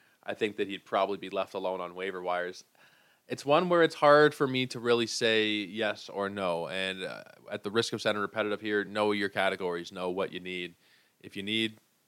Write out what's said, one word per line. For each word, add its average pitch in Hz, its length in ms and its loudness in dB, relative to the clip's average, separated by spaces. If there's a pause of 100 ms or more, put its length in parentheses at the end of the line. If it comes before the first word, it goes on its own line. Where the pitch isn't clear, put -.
(240)
I 101 120 -8
think 107 220 0
that 101 100 0
he'd 95 180 -8
probably 98 320 0
be 90 140 -12
left 95 240 -4
alone 92 260 -4
on 87 140 -10
waiver 92 260 -6
wires. 90 420 -4 (640)
It's - 160 -8
one 160 260 4
where 170 120 6
it's 160 140 4
hard 147 400 8
for 147 100 0
me 127 220 0
to 123 120 -10
really 120 280 4
say 110 400 2
yes 104 640 -2
or 98 200 -4
no. 90 380 -2
And, 95 360 -4
uh, 58 200 -10 (280)
at 107 120 -8
the 101 80 -6
risk 113 220 0
of 110 80 -6
sounding 104 200 0
repetitive 104 400 -2
here, 104 240 -2
know 104 280 0
your 101 160 0
categories, 95 640 -2
know 90 200 -4
what 92 200 -4
you 85 80 -10
need. 90 360 -10 (460)
If 101 160 -16
you 101 40 -6
need 110 380 -2 (280)